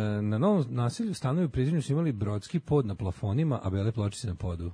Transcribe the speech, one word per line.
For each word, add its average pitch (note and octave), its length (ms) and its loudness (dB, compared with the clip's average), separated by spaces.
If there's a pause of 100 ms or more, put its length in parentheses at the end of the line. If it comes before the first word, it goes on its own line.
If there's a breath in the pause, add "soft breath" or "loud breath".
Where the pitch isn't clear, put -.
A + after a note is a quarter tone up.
(220)
na G#2+ 160 0
novom F3 300 4
naselju B2 460 -2
stanovi D#3 320 0
u C#3+ 40 0
Prizrenju C#3 320 2
su C3 100 -2
imali D#3 200 2
brodski G#2 480 -2
pod C#3+ 260 2
na G2 100 -2
plafonima, A2 640 0
a - 80 0
bele G2 220 2
pločice G#2 360 -2
na F2+ 80 -2
podu. E2+ 380 -4